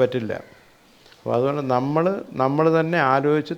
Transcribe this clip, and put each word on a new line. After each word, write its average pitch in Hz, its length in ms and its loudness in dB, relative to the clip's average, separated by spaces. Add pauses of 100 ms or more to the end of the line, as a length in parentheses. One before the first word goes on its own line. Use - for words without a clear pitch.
പറ്റില്ല. 113 320 0 (880)
അപ്പോൾ 117 180 -6
അതുകൊണ്ട് 139 260 -2 (120)
നമ്മൾ, 147 300 0 (360)
നമ്മൾ 143 240 2 (140)
തന്നെ 165 200 0 (140)
ആലോചിച്ച് 147 440 0